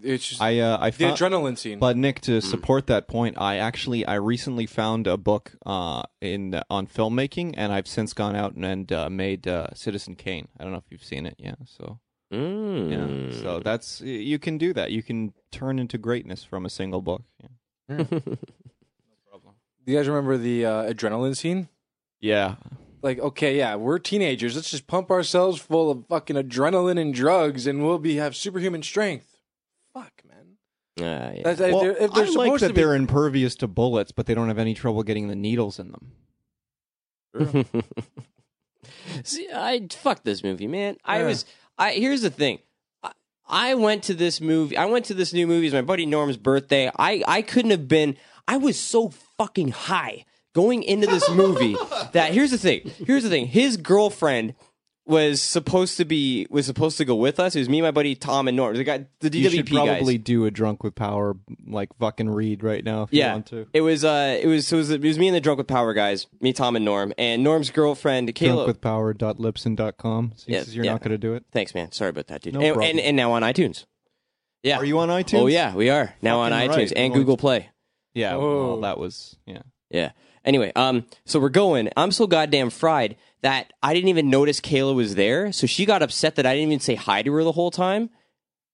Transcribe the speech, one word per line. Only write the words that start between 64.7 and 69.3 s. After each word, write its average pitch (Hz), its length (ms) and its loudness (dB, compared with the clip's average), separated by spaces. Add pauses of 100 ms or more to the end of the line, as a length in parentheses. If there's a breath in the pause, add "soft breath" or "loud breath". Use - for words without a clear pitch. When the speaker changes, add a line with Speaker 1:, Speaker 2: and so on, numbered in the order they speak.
Speaker 3:
it 170 60 2
was, 151 140 0
it 143 100 0
was 156 180 2
me 185 80 6
and 185 80 4
the 165 60 2
Drunk 143 160 2
with 131 100 -4
Power 120 260 2
guys, 101 340 0 (120)
me, 127 140 2
Tom, 123 240 0
and 110 80 2
Norm, 101 320 0
and 117 260 0
Norm's 151 260 2
girlfriend, 139 640 0
Kayla. 135 200 2
Speaker 2:
Drunk 127 140 2
with 120 120 -2
power 110 340 0
dot 107 260 -4